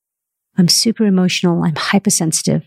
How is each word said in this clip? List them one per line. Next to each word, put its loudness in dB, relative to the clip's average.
I'm 4
super 0
emotional, 0
I'm -2
hypersensitive, -2